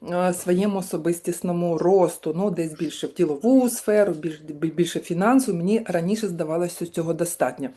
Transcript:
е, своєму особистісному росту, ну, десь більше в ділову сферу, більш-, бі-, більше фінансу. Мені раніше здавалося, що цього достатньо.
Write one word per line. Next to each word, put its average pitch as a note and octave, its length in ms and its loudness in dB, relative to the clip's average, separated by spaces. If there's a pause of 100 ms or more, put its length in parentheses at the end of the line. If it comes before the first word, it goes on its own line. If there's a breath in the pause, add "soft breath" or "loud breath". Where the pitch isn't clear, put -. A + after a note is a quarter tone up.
(120)
е, F3+ 200 2
своєму F3+ 460 0
особистісному F3 1000 -2
росту, F3 580 2
ну, G3 140 0
десь E3 220 -4
більше D#3 340 -6
в - 80 -8
ділову A3 540 4
сферу, G#3 440 2
більш-, D#3 280 -6
бі-, D#3 300 -6
більше E3+ 300 -2
фінансу. G#3+ 540 2
Мені G3 320 0
раніше F#3 420 0
здавалося, E3+ 460 -2
що E3+ 120 -6
цього E3 280 -2
достатньо. C#3+ 640 -2